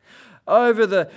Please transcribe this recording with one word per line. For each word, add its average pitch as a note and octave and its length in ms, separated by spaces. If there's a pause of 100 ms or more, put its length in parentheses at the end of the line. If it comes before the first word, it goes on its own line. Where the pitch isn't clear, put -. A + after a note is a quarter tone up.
(460)
Over A3+ 400
the, F#3 300